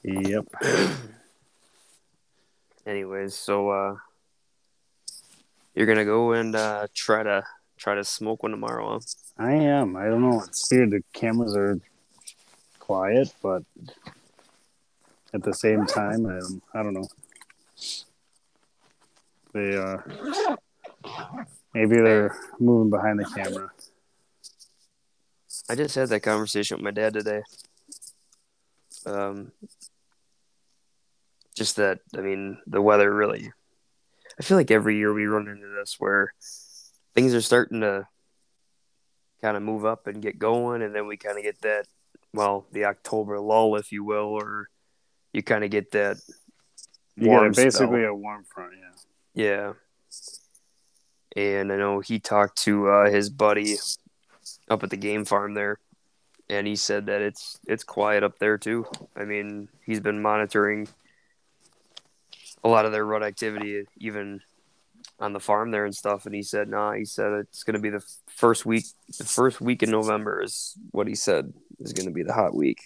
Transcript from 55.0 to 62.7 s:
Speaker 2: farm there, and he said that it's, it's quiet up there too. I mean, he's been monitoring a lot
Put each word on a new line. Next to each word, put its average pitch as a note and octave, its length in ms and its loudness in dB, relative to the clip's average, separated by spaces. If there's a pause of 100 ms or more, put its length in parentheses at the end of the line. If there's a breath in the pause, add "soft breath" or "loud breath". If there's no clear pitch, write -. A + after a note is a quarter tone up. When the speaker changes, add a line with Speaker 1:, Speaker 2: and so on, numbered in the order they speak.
Speaker 2:
farm G#2 300 0
there, G#2 240 -2 (680)
and G2+ 180 -2
he G#2 100 -2
said G#2 300 -2
that G#2 160 -2
it's, - 440 -8
it's A2 180 -4
quiet G#2 380 0
up G2+ 160 -2
there G#2+ 200 2
too. A2+ 280 -4 (280)
I G#2 100 -8
mean, G#2 440 -8 (160)
he's A2 160 -4
been G#2 220 -2
monitoring G#2+ 680 0 (1800)
a A2+ 40 4
lot A2 180 6